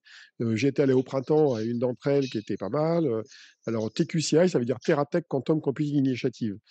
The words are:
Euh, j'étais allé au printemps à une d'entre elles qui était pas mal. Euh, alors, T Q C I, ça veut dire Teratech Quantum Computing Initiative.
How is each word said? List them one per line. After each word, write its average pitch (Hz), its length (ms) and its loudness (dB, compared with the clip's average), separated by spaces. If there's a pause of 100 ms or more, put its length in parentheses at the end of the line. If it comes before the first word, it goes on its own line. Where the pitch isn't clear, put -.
(400)
Euh, 113 160 0
j'étais 135 260 2
allé 135 120 4
au 131 100 4
printemps 139 520 2
à 110 80 -4
une 120 160 -4
d'entre 123 280 -2
elles 143 220 2
qui 120 80 -6
était 104 180 -4
pas 95 140 -8
mal. 160 360 0
Euh, 110 180 -2 (420)
alors, 110 260 -2
T - 140 -2
Q 160 160 -4
C 147 160 2
I, 180 100 6
ça 160 100 0
veut 123 80 2
dire 120 140 -4
Teratech 160 480 0
Quantum 151 320 -2
Computing 147 360 -2
Initiative. 123 600 -2 (140)